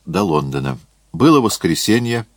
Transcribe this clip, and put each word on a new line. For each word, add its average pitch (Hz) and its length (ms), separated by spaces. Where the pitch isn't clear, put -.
до 90 180
Лондона. 69 540
Было 143 300
воскресенье, 117 840